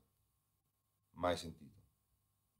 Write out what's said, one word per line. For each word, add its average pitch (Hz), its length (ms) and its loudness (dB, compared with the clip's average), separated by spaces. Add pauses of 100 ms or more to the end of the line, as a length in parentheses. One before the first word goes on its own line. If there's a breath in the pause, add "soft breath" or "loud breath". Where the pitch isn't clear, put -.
(1160)
Mai 87 220 4
sentito. 82 440 -10 (800)